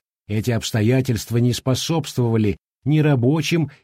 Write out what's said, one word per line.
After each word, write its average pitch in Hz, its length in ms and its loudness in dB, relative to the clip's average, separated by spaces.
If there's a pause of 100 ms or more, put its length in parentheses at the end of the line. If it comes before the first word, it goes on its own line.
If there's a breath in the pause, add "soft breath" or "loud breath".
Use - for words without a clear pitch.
(280)
эти 107 240 -2
обстоятельства 117 840 0
не 120 160 2
способствовали 120 1040 -2 (260)
ни 151 160 2
рабочим, 151 720 2 (120)